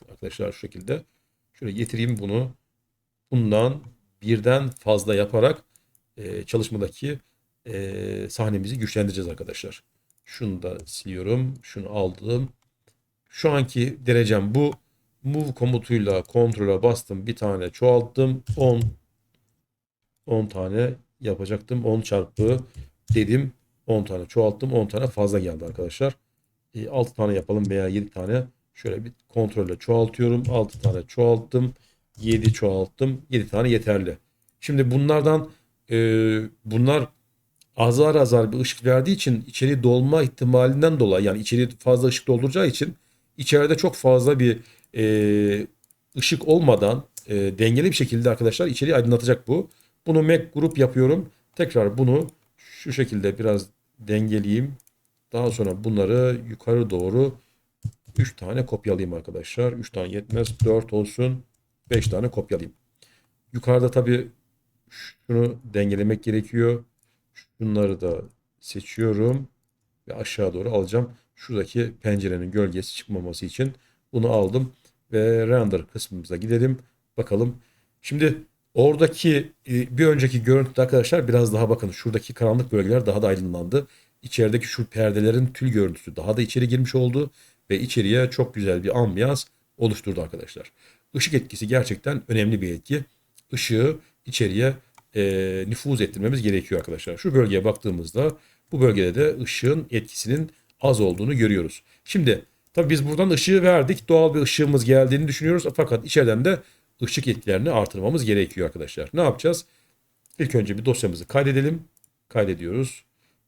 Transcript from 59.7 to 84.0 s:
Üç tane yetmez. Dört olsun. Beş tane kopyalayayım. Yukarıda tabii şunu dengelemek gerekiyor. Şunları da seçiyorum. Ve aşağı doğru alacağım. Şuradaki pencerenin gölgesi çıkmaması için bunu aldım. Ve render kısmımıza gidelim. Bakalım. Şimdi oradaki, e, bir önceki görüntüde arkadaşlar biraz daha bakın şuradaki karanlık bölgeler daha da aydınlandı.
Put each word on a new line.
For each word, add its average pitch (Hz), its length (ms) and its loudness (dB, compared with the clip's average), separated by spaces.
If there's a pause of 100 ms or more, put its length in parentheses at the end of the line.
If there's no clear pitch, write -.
Üç 117 180 -12
tane 92 220 -6
yetmez. 110 520 -4
Dört 110 280 2
olsun. 123 500 -2 (460)
Beş 113 180 0
tane 92 240 0
kopyalayayım. 85 440 -6 (800)
Yukarıda 123 380 2
tabii 123 360 0 (600)
şunu 120 760 -2
dengelemek 101 600 0
gerekiyor. 117 600 0 (500)
Şunları 104 680 -4
da 85 200 -4 (380)
seçiyorum. 113 880 -2 (600)
Ve - 80 -12
aşağı 101 380 -4
doğru 101 180 -6
alacağım. 110 400 0 (240)
Şuradaki 113 560 -4 (100)
pencerenin 92 500 -2
gölgesi 92 440 -2
çıkmaması 90 500 -8
için 135 280 -4 (400)
bunu 117 160 2
aldım. 113 440 0 (380)
Ve 113 360 2
render 104 400 0
kısmımıza 90 480 -12
gidelim. 117 440 0 (380)
Bakalım. 117 380 -2 (460)
Şimdi 143 360 0 (360)
oradaki, 151 800 2 (160)
e, 123 300 -2
bir 160 100 6
önceki 131 360 2
görüntüde 131 380 4
arkadaşlar 131 460 2
biraz 117 260 4
daha 110 160 2
bakın 104 220 0
şuradaki 113 420 -6
karanlık 120 380 0
bölgeler 107 340 2
daha 101 160 0
da - 60 2
aydınlandı. 92 600 -2 (340)